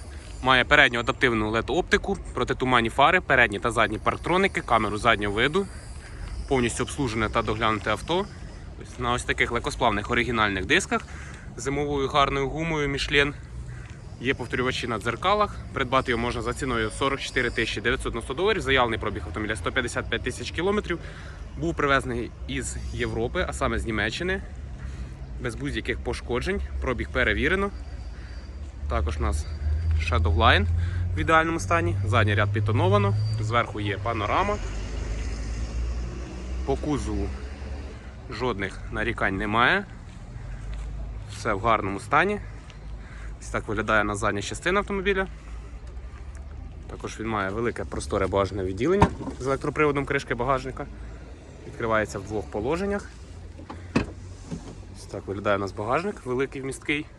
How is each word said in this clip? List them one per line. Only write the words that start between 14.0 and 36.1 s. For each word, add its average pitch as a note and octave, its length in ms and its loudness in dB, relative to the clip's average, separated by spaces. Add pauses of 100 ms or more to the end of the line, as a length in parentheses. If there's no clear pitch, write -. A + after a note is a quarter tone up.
Є C3 120 2
повторювачі B2+ 540 -2
на A2+ 120 -2
дзеркалах. F3+ 560 2 (180)
Придбати B2+ 380 2
його A2+ 100 2
можна A#2+ 200 0
за A#2+ 120 -2
ціною A#2 380 0
сорок C3+ 280 0
чотири B2 300 0
тисячі A2 320 0
дев'ятсот B2 300 0
дев'яносто A2+ 220 -4
доларів. F#3 280 2
Заявлений B2 380 4
пробіг G#2 240 -4
автомобіля G#2+ 320 -4
сто B2+ 160 -2
п'ятдесят B2 380 -2
п'ять A2+ 140 -2
тисяч - 280 -6
кілометрів. F#3 480 -2 (580)
Був D#3+ 180 -2
привезений B2+ 560 2 (160)
із C3+ 280 -4 (180)
Європи, A2+ 560 0
а C3+ 40 -6
саме A#2 260 0
з F#2 60 -4
Німеччини. A2+ 560 0 (1000)
Без A#2+ 140 -4
будь-яких C3 440 -2
пошкоджень. B2+ 600 -2 (200)
Пробіг A2+ 280 -2
перевірено. C3 640 2 (1160)
Також A#2 280 0
у - 40 -4
нас G#2 240 0 (640)
Shadowline C3+ 560 6 (500)
в - 40 0
ідеальному D#3+ 400 4
стані. E3+ 460 2
Задній G#2+ 300 6
ряд G2+ 180 4
підтоновано. F3 600 4 (260)
Зверху A2 380 2
є G2+ 180 0
панорама. A#2 600 2 (2000)